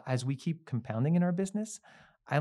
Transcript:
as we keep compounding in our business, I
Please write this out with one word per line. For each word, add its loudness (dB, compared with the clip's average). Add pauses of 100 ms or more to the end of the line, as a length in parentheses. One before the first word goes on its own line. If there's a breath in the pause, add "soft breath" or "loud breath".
as 0
we 0 (100)
keep 0
compounding 0
in 4
our 2
business, -4 (520 soft breath)
I 4